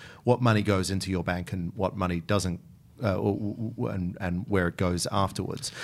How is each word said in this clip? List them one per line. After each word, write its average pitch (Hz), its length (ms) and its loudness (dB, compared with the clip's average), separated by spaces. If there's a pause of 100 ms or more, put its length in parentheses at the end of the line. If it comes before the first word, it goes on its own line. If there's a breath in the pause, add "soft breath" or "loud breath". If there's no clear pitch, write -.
(220 loud breath)
what 120 180 4
money 110 220 6
goes 95 280 2
into 95 200 -2
your 90 120 0
bank 90 300 -2
and 87 240 -4
what 98 180 -2
money 87 260 0
doesn't, 90 380 0 (440)
uh, 101 120 2
w-, 101 200 2
w-, 110 420 -4
w-, 117 160 -2
and, 90 280 -4
and 87 280 -2
where 92 200 4
it 85 80 -4
goes 90 340 0
afterwards. - 640 -2 (100 loud breath)